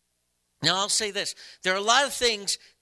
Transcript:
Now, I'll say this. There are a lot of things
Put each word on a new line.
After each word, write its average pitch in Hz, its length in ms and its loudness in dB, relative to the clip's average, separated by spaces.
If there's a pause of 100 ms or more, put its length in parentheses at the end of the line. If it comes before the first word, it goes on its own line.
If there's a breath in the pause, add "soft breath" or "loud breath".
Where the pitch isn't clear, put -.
(600)
Now, 175 180 2
I'll 202 100 -2
say 208 240 -2
this. 185 240 -6 (260 loud breath)
There 185 100 0
are 190 40 0
a 202 40 -2
lot 233 240 4
of 254 80 -4
things 214 460 -2 (240 loud breath)